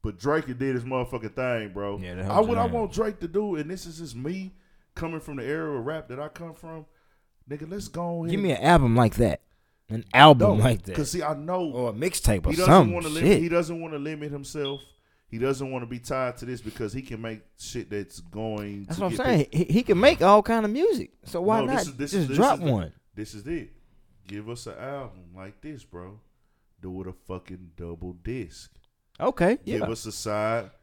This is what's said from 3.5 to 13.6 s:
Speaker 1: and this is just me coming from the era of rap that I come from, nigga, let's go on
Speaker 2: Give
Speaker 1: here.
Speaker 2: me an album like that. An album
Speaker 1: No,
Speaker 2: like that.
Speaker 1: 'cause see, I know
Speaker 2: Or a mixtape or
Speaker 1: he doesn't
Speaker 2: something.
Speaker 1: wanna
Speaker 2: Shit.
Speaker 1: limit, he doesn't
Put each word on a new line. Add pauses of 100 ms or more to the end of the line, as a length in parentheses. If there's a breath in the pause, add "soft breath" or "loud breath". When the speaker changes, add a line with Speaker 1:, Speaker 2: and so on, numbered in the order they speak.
Speaker 1:
and
this
is
just
me (420)
coming
from
the
era
of
rap
that
I
come
from, (640)
nigga,
let's
go
on
Speaker 2:
Give
Speaker 1:
here.
Speaker 2:
me
an
album
like
that. (500)
An
album
Speaker 1:
No,
Speaker 2:
like
that.
Speaker 1:
'cause
see,
I
know
Speaker 2:
Or
a
mixtape
or
Speaker 1:
he
doesn't
Speaker 2:
something.
Speaker 1:
wanna
Speaker 2:
Shit.
Speaker 1:
limit,
he
doesn't